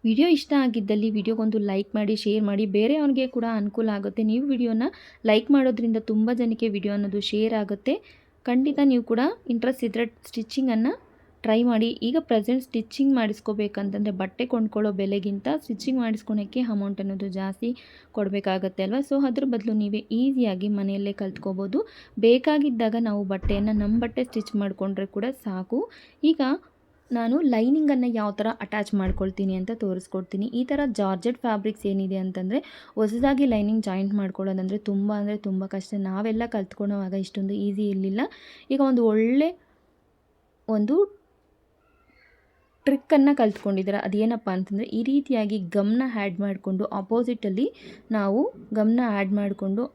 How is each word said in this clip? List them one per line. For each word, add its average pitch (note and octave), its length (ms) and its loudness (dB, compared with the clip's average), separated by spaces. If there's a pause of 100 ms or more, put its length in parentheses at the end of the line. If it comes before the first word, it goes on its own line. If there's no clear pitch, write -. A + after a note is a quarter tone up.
ವಿಡಿಯೋ A#3 260 4
ಇಷ್ಟ D4+ 280 2
ಆಗಿದ್ದಲ್ಲಿ A3 520 2
ವಿಡಿಯೋಗೊಂದು A3 500 0
ಲೈಕ್ G3+ 340 -2
ಮಾಡಿ, G#3+ 220 0
ಶೇರ್ G#3+ 280 0
ಮಾಡಿ, G3+ 240 0
ಬೇರೆಯವ್ರಿಗೆ C4 600 2
ಕೂಡ A#3+ 240 -2
ಅನುಕೂಲ A3 380 -2
ಆಗುತ್ತೆ. G3+ 340 -4
ನೀವು A3+ 240 0
ವಿಡಿಯೋನ A#3+ 400 0 (360)
ಲೈಕ್ A3+ 280 4
ಮಾಡೋದ್ರಿಂದ A#3 540 4
ತುಂಬ A3 280 2
ಜನಕ್ಕೆ A3+ 360 0
ವಿಡಿಯೋ G3+ 240 -2
ಅನ್ನೋದು G3+ 280 -2
ಶೇರ್ A3 320 0
ಆಗುತ್ತೆ. G#3 400 -2 (520)
ಖಂಡಿತ C4+ 380 2
ನೀವು B3+ 200 4
ಕೂಡ A#3 180 0 (280)
ಇಂಟ್ರೆಸ್ಟ್ B3 340 0
ಇದ್ದರೆ A#3 220 0 (200)
ಸ್ಟಿಚಿಂಗನ್ನು A#3 680 0 (520)
ಟ್ರೈ A3 200 4
ಮಾಡಿ. A3+ 240 2 (140)
ಈಗ B3+ 180 0
ಪ್ರೆಸೆಂಟ್ B3 440 0
ಸ್ಟಿಚಿಂಗ್ C4 500 0
ಮಾಡಿಸ್ಕೋಬೇಕಂತಂದರೆ G#3 1000 -2
ಬಟ್ಟೆ F#3+ 340 -4
ಕೊಂಡ್ಕೊಳ್ಳೋ G#3+ 460 0
ಬೆಲೆಗಿಂತ G3 560 -2 (100)
ಸ್ಟಿಚಿಂಗ್ B3+ 420 -4
ಮಾಡಿಸ್ಕೊಳಕ್ಕೆ A3 600 -4
ಅಮೌಂಟ್ G3+ 400 -4
ಅನ್ನೋದು G3 260 -6
ಜಾಸ್ತಿ F#3+ 420 -6 (440)
ಕೊಡಬೇಕಾಗತ್ತೆ F#3+ 680 -2
ಅಲ್ವಾ? A3 180 -2
So C#4 240 0
ಅದ್ರ C4 200 0
ಬದಲು A3+ 280 -2
ನೀವೇ G#3 280 0 (100)
ಈಸಿಯಾಗಿ A3+ 580 0
ಮನೆಯಲ್ಲೇ G3 440 -2
ಕಲ್ತ್ಕೋಬೋದು. G3 680 -4 (380)
ಬೇಕಾಗಿದ್ದಾಗ A#3+ 840 4
ನಾವು G#3 220 0
ಬಟ್ಟೆಯನ್ನು G3+ 500 0
ನಮ್ಮ G#3 260 2
ಬಟ್ಟೆ A#3+ 240 -2
ಸ್ಟಿಚ್ A3+ 320 -6
ಮಾಡಿಕೊಂಡ್ರೆ G3 520 -2
ಕೂಡ G3+ 180 -4 (120)
ಸಾಕು. F#3+ 420 -4 (440)
ಈಗ D#4+ 180 4 (720)
ನಾನು A#3 280 0
ಲೈನಿಂಗನ್ನು C4 680 4
ಯಾವ G#3+ 240 -2
ಥರ G#3 160 -2 (140)
ಅಟ್ಯಾಚ್ G#3 320 -4
ಮಾಡ್ಕೊಳ್ತೀನಿ F#3+ 640 0
ಅಂತ F#3 200 -4
ತೋರಿಸ್ಕೊಡ್ತೀನಿ. F#3+ 680 -4
ಈ A#3+ 180 -2
ಥರ C#4 160 -2 (120)
ಜಾರ್ಜೆಟ್ G3+ 460 -2
ಫ್ಯಾಬ್ರಿಕ್ಸ್ G#3+ 480 -4
ಏನಿದೆ G3 300 -2
ಅಂತಂದ್ರೆ, F#3 440 -2 (360)
ಹೊಸದಾಗಿ B3 500 2
ಲೈನಿಂಗ್ A3 380 2
ಜಾಯಿಂಟ್ G3 300 -2
ಮಾಡ್ಕೊಳ್ಳೋದಂದ್ರೆ F#3+ 640 -2
ತುಂಬ G3+ 360 -2
ಅಂದ್ರೆ G#3 240 -2
ತುಂಬ F#3+ 280 -4
ಕಷ್ಟ. F#3+ 320 -8
ನಾವೆಲ್ಲ G#3 480 -2
ಕಲ್ತ್ಕೊಳ್ಳೋವಾಗ G3+ 680 -4
ಇಷ್ಟೊಂದು G3 400 -4
ಈಸಿ G3+ 360 -2
ಇರ್ಲಿಲ್ಲ. G3 320 -2 (480)
ಈಗ C4+ 120 2
ಒಂದು B3+ 240 4
ಒಳ್ಳೆ A#3 440 4 (1160)
ಒಂದು A3 280 2 (1900)
ಟ್ರಿಕ್ಕನ್ನು C#4 500 4
ಕಲ್ತ್ಕೊಂಡಿದ್ದೀರ. G3+ 680 0
ಅದೇನಪ್ಪ A3 460 -2
ಅಂತಂದ್ರೆ, F#3+ 360 -2
ಈ A3+ 180 -4
ರೀತಿಯಾಗಿ A#3 540 0 (120)
ಗಮ್ನ G#3 340 2 (120)
ಆ್ಯಡ್ G3+ 240 -4
ಮಾಡ್ಕೊಂಡು, F#3+ 540 -2
ಅಪೋಸಿಟಲ್ಲಿ A3 760 0 (440)
ನಾವು G#3 280 2 (340)
ಗಮ್ನ A3 340 4
ಆ್ಯಡ್ G3 260 0
ಮಾಡ್ಕೊಂಡು G3+ 500 -2 (120)